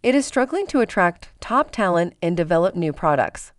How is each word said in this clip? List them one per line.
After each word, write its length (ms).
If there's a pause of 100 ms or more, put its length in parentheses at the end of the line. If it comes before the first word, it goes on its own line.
It 120
is 100
struggling 440
to 120
attract 480 (120)
top 300
talent 520
and 120
develop 400
new 180
products. 680